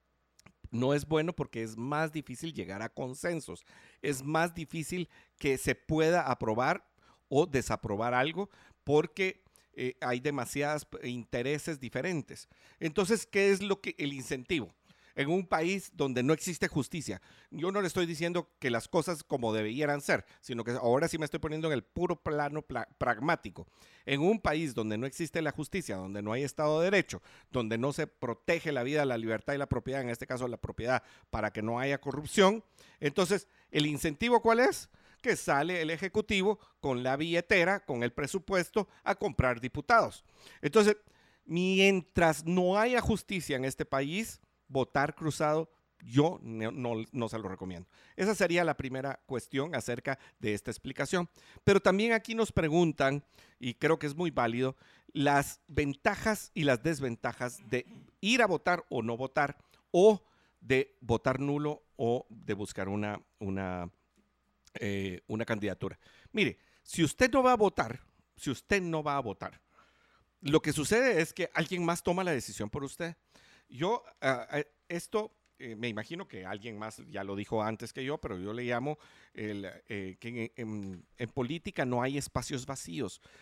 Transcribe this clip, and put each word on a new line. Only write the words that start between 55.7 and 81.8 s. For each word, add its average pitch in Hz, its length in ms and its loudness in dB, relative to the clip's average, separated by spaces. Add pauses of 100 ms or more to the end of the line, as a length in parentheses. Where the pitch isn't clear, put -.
y 165 120 -2
las 131 180 4
desventajas 123 840 -4
de 123 160 -2 (340)
ir 240 220 4
a 220 60 6
votar 175 420 0
o 123 120 -2
no 117 160 -2
votar, 139 400 -2 (340)
o 196 300 8 (380)
de 131 420 2
votar 123 380 0
nulo 147 420 -2 (140)
o 120 340 0
de 110 240 -8
buscar 98 360 -6
una, 104 320 -4 (180)
una, 95 500 -4 (840)
eh, 98 520 -4
una 110 180 -4
candidatura. 98 520 -4 (360)
Mire, 170 260 0 (240)
si - 220 -2
usted 247 260 2
no 269 100 4
va 254 120 6
a 240 40 4
votar, 156 440 0 (340)
si - 160 -6
usted 196 300 0
no 160 200 -2
va 147 160 -2
a 139 40 0
votar, 98 400 -8 (800)
lo 151 200 4
que 151 120 -2
sucede 202 480 2
es 160 120 -2
que 175 200 -4
alguien 175 320 -2
más 170 180 0
toma 185 200 2
la 180 80 0
decisión - 380 -4
por 143 140 -6
usted. 165 320 -8 (540)
Yo, 180 340 -2 (180)
ah, 127 280 0
ah, 147 120 -2 (260)
esto, 214 480 -6 (240)
eh, 117 160 -10
me 117 140 -4
imagino 113 380 -8
que 92 180 -14
alguien 104 320 -10
más 107 320 -10
ya 98 140 -6
lo 98 120 -4
dijo 107 280 -2
antes 110 280 -6
que 131 140 -10
yo, 147 140 -4
pero 107 200 -8
yo 101 140 -6
le 123 100 -6
llamo 123 340 -2 (360)
el, 101 340 -8 (220)
eh, 95 300 -8
que 117 360 -8
en, 110 140 -8
en, 98 360 -10 (120)
en 120 140 -8
política 156 540 -6